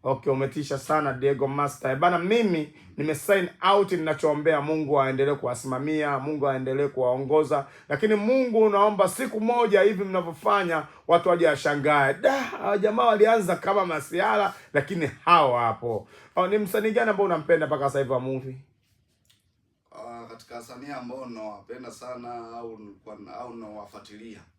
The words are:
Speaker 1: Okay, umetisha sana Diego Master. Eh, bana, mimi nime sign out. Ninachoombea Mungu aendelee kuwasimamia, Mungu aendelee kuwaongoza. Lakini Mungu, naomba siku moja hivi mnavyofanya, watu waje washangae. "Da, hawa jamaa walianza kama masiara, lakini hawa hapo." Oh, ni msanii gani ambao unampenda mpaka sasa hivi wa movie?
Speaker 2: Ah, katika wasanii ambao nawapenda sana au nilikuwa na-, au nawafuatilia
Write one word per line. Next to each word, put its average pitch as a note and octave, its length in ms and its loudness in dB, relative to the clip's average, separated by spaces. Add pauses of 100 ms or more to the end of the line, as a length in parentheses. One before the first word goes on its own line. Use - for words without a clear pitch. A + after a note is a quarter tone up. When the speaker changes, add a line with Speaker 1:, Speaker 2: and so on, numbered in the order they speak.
Speaker 1:
Okay, C3+ 300 -2
umetisha C3+ 460 -4
sana D3+ 340 0
Diego C#3 340 0
Master. C#3 440 -2
Eh, C3 60 -2
bana, F3 220 2
mimi F#3 540 0 (240)
nime D3+ 180 -2
sign F#3+ 340 0 (120)
out. F#3+ 300 4
Ninachoombea D#3 680 0
Mungu D3+ 400 0
aendelee C3+ 340 0
kuwasimamia, C3+ 840 -4
Mungu C#3+ 280 -2
aendelee C3 400 -2
kuwaongoza. C3+ 800 0 (220)
Lakini G#3 260 2
Mungu, A3 540 2
naomba G3+ 400 4
siku A3 320 -6
moja A#3 400 4
hivi G3+ 220 4
mnavyofanya, F3+ 840 -2 (200)
watu E3+ 220 4
waje E3+ 180 4
washangae. C#3+ 680 2
"Da, C4+ 280 2
hawa G#3 360 -4
jamaa G#3+ 280 2
walianza G#3 500 4
kama G3 300 0
masiara, F3+ 680 -2 (200)
lakini D#3 380 -2 (140)
hawa C#3+ 360 6
hapo." A2+ 460 -2 (280)
Oh, F#3 120 2
ni G#3 100 2
msanii G#3+ 340 0
gani G#3+ 180 2
ambao G3 160 2
unampenda D#3+ 420 2
mpaka C#3 180 -2
sasa C#3 140 0
hivi C3 120 -2
wa B2+ 80 0
movie? C3 380 -8 (1300)
Speaker 2:
Ah, A#2 380 -16
katika A#2 260 -20
wasanii B2 360 -14
ambao B2+ 340 -10
nawapenda A2+ 680 -14
sana A#2+ 420 -14 (240)
au A2+ 220 -14
nilikuwa G#2 360 -20
na-, G2+ 200 -20
au A#2+ 200 -14
nawafuatilia G#2+ 880 -18 (180)